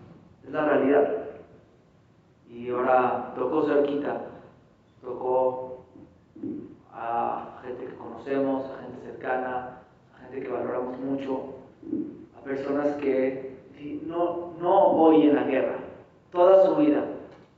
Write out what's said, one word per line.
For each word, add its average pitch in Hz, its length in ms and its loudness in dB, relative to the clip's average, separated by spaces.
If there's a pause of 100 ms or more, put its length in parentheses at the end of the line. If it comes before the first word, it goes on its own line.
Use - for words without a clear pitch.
(460)
Es 135 60 -16
la 151 140 -2
realidad. 143 600 2 (1200)
Y 120 200 -10
ahora 123 640 2
tocó 156 280 0
cerquita, 143 580 0 (800)
tocó 127 840 -2 (1080)
a 117 720 -6
gente 127 220 -10
que - 100 -14
conocemos, 135 680 -4
a - 180 -12
gente - 180 -14
cercana, 127 760 -8 (360)
a - 40 -20
gente 127 260 -12
que 127 60 -8
valoramos 123 480 -6
mucho, 135 560 -6 (840)
a - 60 -20
personas 143 540 -2
que 131 600 -2 (480)
no, 170 560 -4
no 175 300 6
hoy 156 320 8
en 143 120 6
la 131 80 0
guerra, 131 320 0 (560)
toda 185 360 8
su - 80 2
vida - 280 4 (540)